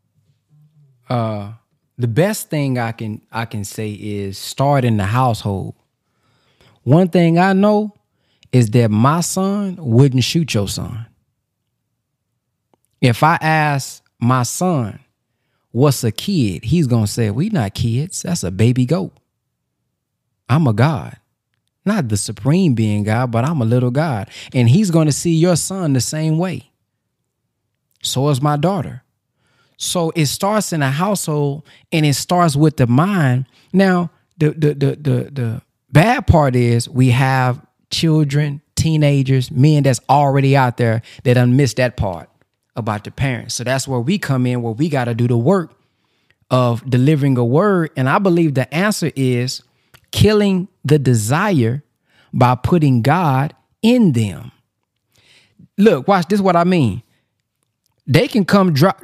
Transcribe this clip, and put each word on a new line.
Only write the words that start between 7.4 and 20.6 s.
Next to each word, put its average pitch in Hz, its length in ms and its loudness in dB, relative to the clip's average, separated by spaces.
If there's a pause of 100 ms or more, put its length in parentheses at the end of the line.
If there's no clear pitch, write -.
know 208 420 0 (580)
is 120 180 2
that 117 200 2
my 131 300 2
son 190 600 -4
wouldn't 131 440 2
shoot - 300 -2
your 101 140 -2
son. - 380 -10 (1900)
If 120 220 0
I 160 180 4
ask 151 600 -2 (160)
my 127 240 0
son, 131 580 -4 (720)
"What's 131 320 2
a 110 80 0
kid?" 123 520 -4
he's 147 220 0
gonna 113 200 2
say, 107 240 -2
"We 139 180 -4
not 131 260 -4
kids. 123 480 -4
That's - 220 -6
a 90 60 -6
baby 123 360 0
goat. 170 260 -4 (1400)
I'm 147 180 2